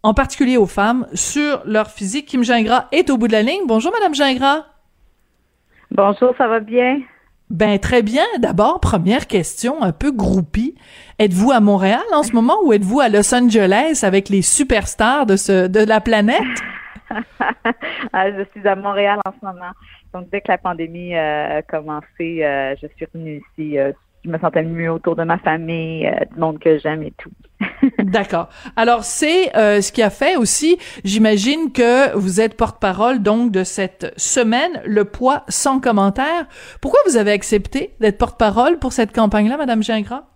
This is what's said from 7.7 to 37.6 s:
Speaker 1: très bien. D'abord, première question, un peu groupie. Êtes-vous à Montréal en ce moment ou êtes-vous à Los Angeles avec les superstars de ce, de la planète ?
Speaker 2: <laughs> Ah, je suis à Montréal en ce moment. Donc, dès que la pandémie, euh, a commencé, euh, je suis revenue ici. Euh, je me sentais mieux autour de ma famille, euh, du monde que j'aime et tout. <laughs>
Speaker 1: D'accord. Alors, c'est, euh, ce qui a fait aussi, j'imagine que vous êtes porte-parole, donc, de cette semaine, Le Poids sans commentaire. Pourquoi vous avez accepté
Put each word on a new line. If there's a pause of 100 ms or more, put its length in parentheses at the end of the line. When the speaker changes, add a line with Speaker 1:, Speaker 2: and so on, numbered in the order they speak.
Speaker 1:
très
bien. (140)
D'abord,
première
question,
un
peu
groupie. (440)
Êtes-vous
à
Montréal (100)
en
ce
moment (100)
ou
êtes-vous
à
Los
Angeles
avec
les
superstars
de
ce,
de
la
planète ? (680)
Speaker 2:
<laughs> (1000)
Ah,
je
suis
à
Montréal
en (100)
ce
moment. (420)
Donc,
dès
que
la
pandémie,
euh,
a
commencé,
euh,
je (100)
suis
revenue (160)
ici.
Euh, (320)
je
me
sentais
mieux
autour
de
ma
famille,
euh,
du
monde
que
j'aime
et
tout. (360)
<laughs>
Speaker 1:
D'accord. (260)
Alors,
c'est,
euh,
ce
qui
a
fait
aussi, (260)
j'imagine
que
vous
êtes
porte-parole,
donc,
de
cette
semaine,
Le
Poids
sans
commentaire. (340)
Pourquoi
vous
avez
accepté